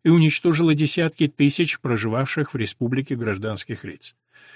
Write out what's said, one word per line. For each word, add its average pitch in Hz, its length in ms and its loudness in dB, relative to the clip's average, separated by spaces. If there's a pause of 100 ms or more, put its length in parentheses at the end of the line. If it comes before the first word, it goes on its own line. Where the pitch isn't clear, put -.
и - 40 4
уничтожила 160 680 4
десятки 151 540 0
тысяч 143 520 0
проживавших 117 720 -4
в - 20 -4
республике 127 580 -4
гражданских 107 720 -6
лиц. - 300 -16 (420)